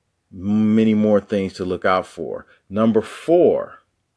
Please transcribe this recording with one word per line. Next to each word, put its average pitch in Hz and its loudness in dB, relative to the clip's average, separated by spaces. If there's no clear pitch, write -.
many 107 0
more 107 2
things 95 -6
to 95 -10
look 90 -4
out 92 0
for. - -12
Number 110 0
four, - 0